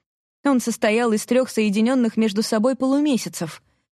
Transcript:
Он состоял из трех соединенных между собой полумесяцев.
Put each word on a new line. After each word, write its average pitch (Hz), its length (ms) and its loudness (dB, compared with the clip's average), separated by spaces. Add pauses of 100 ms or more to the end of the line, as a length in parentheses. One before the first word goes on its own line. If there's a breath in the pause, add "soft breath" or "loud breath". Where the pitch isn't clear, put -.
(460)
Он 262 160 2
состоял 226 500 0
из 214 140 -2
трех 254 240 0
соединенных 226 640 0
между 220 280 0
собой 233 320 0
полумесяцев. 262 840 -2 (360)